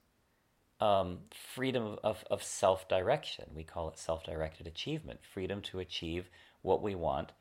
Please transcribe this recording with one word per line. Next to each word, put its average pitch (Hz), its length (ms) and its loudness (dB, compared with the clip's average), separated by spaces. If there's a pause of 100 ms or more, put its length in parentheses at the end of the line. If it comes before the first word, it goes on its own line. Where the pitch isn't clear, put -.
(800)
Um, 95 380 4 (360)
freedom 127 300 2
of, 107 180 -4
of, 110 280 2
of 104 120 0
self-direction. 95 1120 2
We 78 100 -8
call 82 240 -4
it - 100 -12
self-directed 80 680 -4
achievement. 107 560 -8
Freedom 98 400 -4
to - 160 -8
achieve 87 520 -4 (320)
what 92 200 4
we 101 120 0
want, 78 460 -2